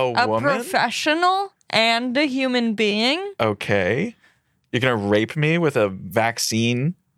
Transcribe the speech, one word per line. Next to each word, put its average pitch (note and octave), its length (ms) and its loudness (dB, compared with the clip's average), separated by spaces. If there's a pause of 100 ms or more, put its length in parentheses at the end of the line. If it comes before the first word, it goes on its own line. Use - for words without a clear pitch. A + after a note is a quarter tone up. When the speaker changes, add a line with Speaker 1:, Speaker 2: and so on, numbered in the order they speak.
(180)
Speaker 1:
A A#3+ 100 2
Speaker 2:
woman? A2 140 0 (120)
Speaker 1:
professional E4+ 1000 0 (160)
and A#3 480 0
a D4+ 120 2
human B3 460 0
being? A3 440 0 (220)
Speaker 2:
Okay. A#2 760 0 (560)
You're B2+ 120 0
gonna B2+ 120 2
rape G#2 420 0
me D#3 220 0
with D#3 180 0
a G#2+ 120 2
vaccine? A2+ 1040 -2 (240)